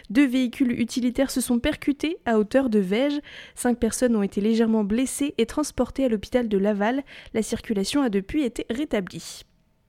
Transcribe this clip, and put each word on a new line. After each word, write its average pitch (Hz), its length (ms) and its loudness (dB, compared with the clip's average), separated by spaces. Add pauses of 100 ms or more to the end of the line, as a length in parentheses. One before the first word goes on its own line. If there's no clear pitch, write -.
Deux 262 160 4
véhicules 254 460 0
utilitaires 247 580 0
se 254 120 -2
sont 240 180 0
percutés 302 680 -2
à 220 140 4
hauteur 247 320 2
de 214 80 4
Vèges. 247 400 0 (340)
Cinq 247 240 0
personnes 233 380 0
ont 202 80 2
été 196 180 -2
légèrement 220 420 2
blessées 247 540 -2
et 226 80 2
transportées 269 600 -2
à 254 40 2
l'hôpital 226 380 0
de 208 100 0
Laval. 214 460 0 (320)
La 220 80 0
circulation 220 580 -2
a 254 80 2
depuis 202 340 0
été - 280 -4
rétablie. 220 720 -6 (460)